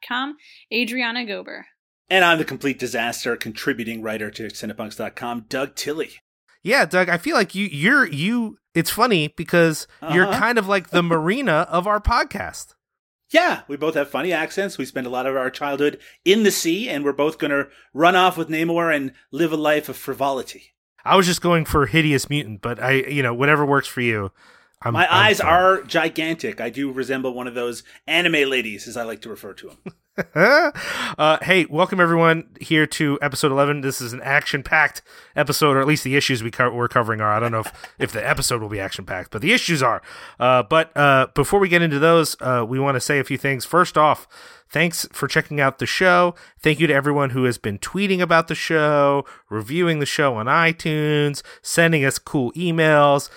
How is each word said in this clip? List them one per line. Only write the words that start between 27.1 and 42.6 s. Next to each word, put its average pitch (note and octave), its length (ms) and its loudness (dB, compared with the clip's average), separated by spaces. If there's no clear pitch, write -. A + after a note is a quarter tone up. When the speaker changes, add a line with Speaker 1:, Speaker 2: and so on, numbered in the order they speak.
Speaker 2:
one B2 160 -10
of A#2+ 60 -12
those A#2+ 280 -6
anime D#3+ 420 2
ladies, A2 380 -4
as A#2+ 100 -12
I A#2+ 80 -6
like A2 180 -10
to A#2 60 -16
refer G2 260 -14
to - 160 -20
'em. - 80 -20
Speaker 3:
<laughs> - 40 -14
Uh, D#3 240 4
hey, F3+ 240 2
welcome F3+ 340 -2
everyone E3 480 2
here D#3 280 2
to C#3+ 340 -2
episode C#3+ 320 -2
eleven. C#3+ 300 0
This C3+ 180 -4
is A#2+ 140 -10
an B2 80 -14
action-packed C#3+ 800 0
episode, C#3+ 420 2
or C3+ 40 4
at C3+ 60 0
least D3 180 0
the C3 120 -2
issues C3 260 0
we A#2 80 -6
co-, A#2+ 220 0
we're A#2+ 160 -2
covering A2 320 0
are. G#2+ 120 2
I G#2+ 60 2
don't A#2 140 -2
know A2+ 80 -2
if, - 120 -10
<laughs> - 20 -20
if B2+ 140 -4
the A2 140 -6
episode C3 360 -2
will G#2 80 -10
be G#2 100 -6
action-packed, F#2+ 500 -10
but F2+ 120 -8
the G#3 100 0
issues E3+ 300 0
are. A2+ 180 0
Uh, B2 220 4
but, D#3+ 340 0
uh, C#3 380 4
before E3+ 260 2
we G3 80 4
get E3+ 140 4
into D3+ 160 0
those, E3 420 4
uh, B2 260 -2